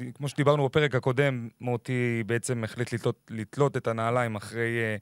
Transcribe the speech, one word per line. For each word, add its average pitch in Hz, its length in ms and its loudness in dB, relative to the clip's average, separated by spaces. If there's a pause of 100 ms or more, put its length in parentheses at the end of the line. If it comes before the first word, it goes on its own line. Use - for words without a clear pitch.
(140)
כמו 139 160 -6
שדיברנו 143 400 4
בפרק 143 260 2
הקודם, 127 540 2 (120)
מוטי 120 640 0
בעצם 117 380 -2
החליט 113 300 -4
לתלות, 117 220 -2 (140)
לתלות 117 480 -2
את 120 100 -2
הנעליים 117 480 0
אחרי, 117 440 -4
אה, 110 220 0